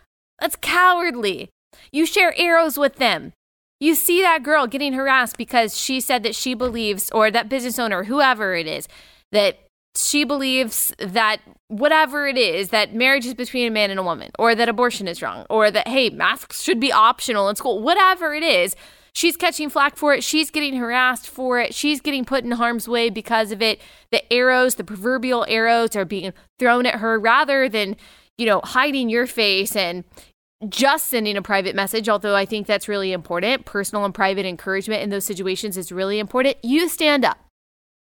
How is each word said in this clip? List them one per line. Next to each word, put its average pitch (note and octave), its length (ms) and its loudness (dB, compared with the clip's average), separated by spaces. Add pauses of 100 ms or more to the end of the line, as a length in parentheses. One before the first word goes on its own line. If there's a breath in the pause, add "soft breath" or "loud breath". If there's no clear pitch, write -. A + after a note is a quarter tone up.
(400 soft breath)
That's - 160 -4
cowardly. E4+ 960 0 (420 soft breath)
You D#4 160 2
share F4+ 280 4
arrows E4 400 4
with C#4+ 200 2
them. F3 380 0 (460)
You D#4 140 4
see F4 280 2
that E4 200 4
girl C#4+ 240 2
getting C#4 280 -4
harassed C4 440 0
because A#3 400 0
she C4 240 -2
said B3 220 0
that G#3+ 100 -2
she B3+ 220 -4
believes, A3 560 -4
or A3 180 4
that A3 180 0
business B3 300 -4
owner, G#3 280 -2
whoever A3+ 500 2
it E3 100 -2
is, D3+ 220 -8 (440 loud breath)
that G3+ 280 2 (360)
she - 280 0
believes C4 720 -2
that G#3+ 440 0 (260)
whatever D4 580 2
it C4 140 0
is, F#3+ 300 0
that G#3+ 260 0
marriage B3+ 320 2
is B3+ 80 -8
between A#3+ 320 -4
a A3+ 40 -2
man G#3+ 200 0
and F#3+ 80 -4
a F#3+ 40 -4
woman, E3 360 -6
or A3+ 160 4
that A3 120 2
abortion A#3 400 -2
is F3 140 -8
wrong, G#2+ 260 -8
or G#3+ 220 4
that, G3+ 180 0
hey, B3+ 220 2
masks - 540 -2
should B3 160 0
be B3 120 0
optional G#3+ 560 2
in G#3 80 -2
school, A3 240 -4
whatever F4+ 540 2
it D4+ 80 -6
is, G3 340 2 (380 loud breath)
she's E4+ 240 0
catching E4+ 320 -2
flack C#4+ 260 0
for D4 180 2
it. A#3+ 100 0
She's D4+ 260 0
getting D4 260 -4
harassed B3 540 -2
for B3 300 -2
it. A#3 160 -4
She's D4 260 -2
getting C4+ 240 -4
put C4 180 -2
in A#3+ 80 -6
harm's A#3 360 -2
way A#3 240 0
because A3 400 -2
of G#3 100 -8
it. A3 180 0 (320 loud breath)
The - 220 0
arrows, B3+ 420 4
the - 80 -8
proverbial A#3 640 -2
arrows A3+ 480 2
are G3 100 -2
being F#3+ 280 -6 (240 soft breath)
thrown B3 300 2
at - 80 0
her A3+ 240 -2
rather C4 500 2
than, G#3 260 -2 (420 soft breath)
you A#3 100 -2
know, G3 160 4
hiding C4 460 0
your A#3+ 180 0
face G3 480 0
and F3+ 280 -4 (680 loud breath)
just C#4 380 0
sending G#3+ 300 -2
a G3 40 -2
private G3 340 -2
message, G3+ 320 -2
although G#3 280 0
I G3 100 2
think G#3 220 -6
that's G3+ 200 -2
really G3 240 -2
important. F3+ 540 -4
Personal G3+ 400 -4
and F#3+ 80 -4
private G3 320 0
encouragement F#3+ 560 -4
in G#3 80 -4
those G3 160 -4
situations F#3+ 520 -6
is F#3 140 -10
really F#3+ 280 -4
important. B3+ 440 0
You D4 240 2
stand D4 380 2
up, - 140 0 (760)